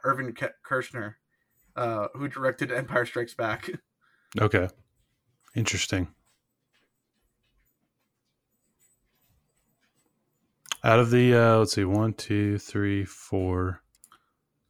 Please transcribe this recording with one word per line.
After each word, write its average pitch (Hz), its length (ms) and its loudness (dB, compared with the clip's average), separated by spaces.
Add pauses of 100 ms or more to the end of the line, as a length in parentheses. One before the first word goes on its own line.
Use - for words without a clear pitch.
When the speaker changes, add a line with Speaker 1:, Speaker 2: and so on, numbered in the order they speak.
Speaker 1:
Irvin 131 280 -4
Ke-, 127 220 -8 (100)
Kershner, 110 500 -6 (600)
uh, 113 400 -2
who 139 140 -8
directed 131 420 -4
Empire 127 360 -2
Strikes 120 280 -6
Back. 113 400 -6
<laughs> - 680 -12
Speaker 2:
Okay. 98 280 2 (880)
Interesting. 95 520 -2 (4000)
Out 117 140 6
of 120 120 4
the, 123 240 6
uh, 117 240 6
let's 107 160 2
see, 101 100 2
one, 107 280 2
two, 104 460 -2
three, 101 460 -2
four, 92 800 -4 (880)